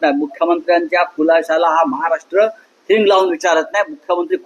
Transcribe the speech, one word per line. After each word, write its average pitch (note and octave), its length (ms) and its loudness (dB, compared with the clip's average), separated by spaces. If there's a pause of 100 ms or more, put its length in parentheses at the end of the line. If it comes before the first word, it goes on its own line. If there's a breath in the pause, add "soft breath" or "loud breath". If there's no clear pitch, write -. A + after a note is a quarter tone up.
नाही. D3+ 120 2
मुख्यमंत्र्यांच्या E3+ 920 -2
खुलाशाला E3 640 0
हा E3 160 2
महाराष्ट्र E3 580 -2 (460 loud breath)
हिंग G#3 180 2
लावून F#3+ 240 4
विचारत D#3+ 420 0
नाही, G3+ 160 0
मुख्यमंत्री F3 580 -4